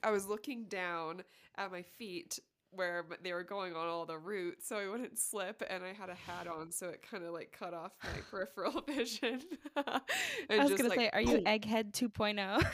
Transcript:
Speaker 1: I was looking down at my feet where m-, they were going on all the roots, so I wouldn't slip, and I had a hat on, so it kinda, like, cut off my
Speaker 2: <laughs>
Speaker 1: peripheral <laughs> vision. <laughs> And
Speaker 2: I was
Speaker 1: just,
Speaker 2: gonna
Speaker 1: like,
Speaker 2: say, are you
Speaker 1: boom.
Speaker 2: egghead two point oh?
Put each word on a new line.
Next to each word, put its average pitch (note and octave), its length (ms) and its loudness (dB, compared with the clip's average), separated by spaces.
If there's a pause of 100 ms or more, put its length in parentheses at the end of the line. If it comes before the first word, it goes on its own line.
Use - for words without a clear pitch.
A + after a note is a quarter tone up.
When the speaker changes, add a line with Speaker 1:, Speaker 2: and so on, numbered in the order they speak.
Speaker 1:
I A3 100 2
was G3 140 2
looking A3+ 400 -4
down F3 560 -4 (340)
at G3 160 -4
my F3+ 100 -8
feet - 560 -8 (320)
where F3 300 -2 (100)
m-, E3+ 120 -8
they F3+ 100 -4
were F3 120 -2
going F#3 320 -4
on E3 120 -2
all E3 180 -2
the D#3+ 120 -8
roots, F3+ 500 -6
so A3 100 -2
I G3+ 100 -2
wouldn't A#3 300 -4
slip, G3+ 500 -2
and F#3 160 -4
I F#3 80 -8
had G3+ 180 -12
a F3 40 -10
hat F3 320 -8
on, E3 260 -6
so F3+ 160 -4
it - 140 -10
kinda, F3 300 -8
like, E3 200 -10
cut F3 220 -8
off E3+ 180 -8 (120)
my - 180 -4
Speaker 2:
<laughs> - 80 -18
Speaker 1:
peripheral G3+ 500 -2
<laughs> - 80 -6
vision. C4 540 0 (340)
<laughs> - 0 - (720)
And A3 120 8
Speaker 2:
I C#4+ 40 10
was C#4+ 80 8
Speaker 1:
just, G4 60 6
Speaker 2:
gonna A#3+ 120 6
Speaker 1:
like, B3 80 4
Speaker 2:
say, A#3 140 4
are - 80 4
you A#3 180 8
Speaker 1:
boom. F#3 80 2
Speaker 2:
egghead G#3+ 460 4
two B3 160 2
point G#3 320 2
oh? G3+ 200 2 (140)